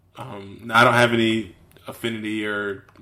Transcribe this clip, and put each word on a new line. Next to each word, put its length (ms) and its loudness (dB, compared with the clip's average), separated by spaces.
um, 560 -14
I 120 6
don't 100 6
have 180 4
any 420 0
affinity 600 -6
or 380 -6